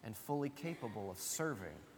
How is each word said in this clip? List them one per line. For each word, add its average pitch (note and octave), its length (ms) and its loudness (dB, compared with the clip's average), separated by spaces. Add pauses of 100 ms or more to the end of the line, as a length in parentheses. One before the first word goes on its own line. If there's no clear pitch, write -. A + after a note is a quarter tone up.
and A2+ 120 -4
fully C#3+ 340 2
capable A#2 600 -2
of F#2 80 -4
serving G2 640 0 (180)